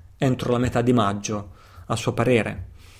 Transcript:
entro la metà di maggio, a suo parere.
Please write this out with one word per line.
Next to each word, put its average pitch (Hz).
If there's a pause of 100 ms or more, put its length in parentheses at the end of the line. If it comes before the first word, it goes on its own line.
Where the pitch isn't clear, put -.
(180)
entro 127
la 120
metà 123
di 123
maggio, 101 (340)
a 117
suo -
parere. 107 (260)